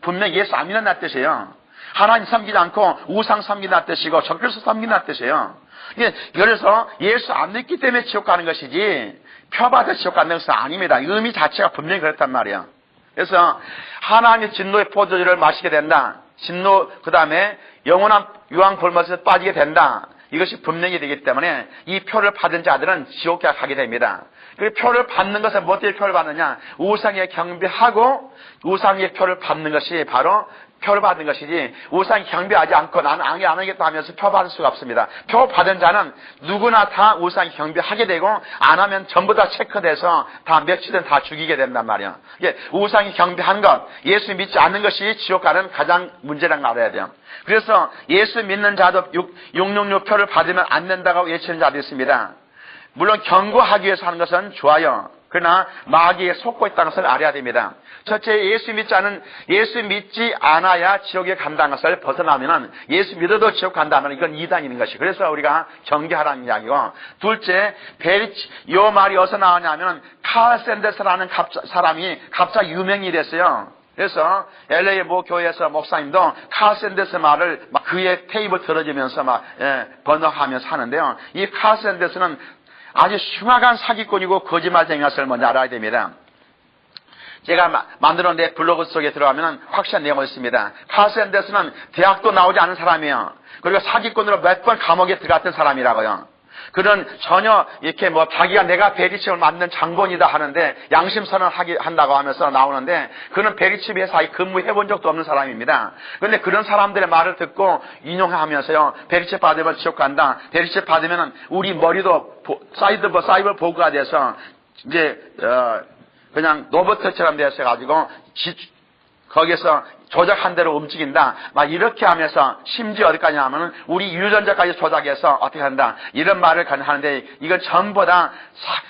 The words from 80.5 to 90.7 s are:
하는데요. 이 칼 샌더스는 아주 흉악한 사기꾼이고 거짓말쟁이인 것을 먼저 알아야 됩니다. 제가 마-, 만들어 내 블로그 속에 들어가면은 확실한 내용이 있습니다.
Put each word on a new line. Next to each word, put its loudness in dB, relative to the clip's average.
하는데요. -2
이 -4
칼 2
샌더스는 -4
아주 4
흉악한 2
사기꾼이고 -2
거짓말쟁이인 0
것을 0
먼저 0
알아야 2
됩니다. -4
제가 4
마-, -2
만들어 2
내 -2
블로그 0
속에 -4
들어가면은 0
확실한 -2
내용이 0
있습니다. -4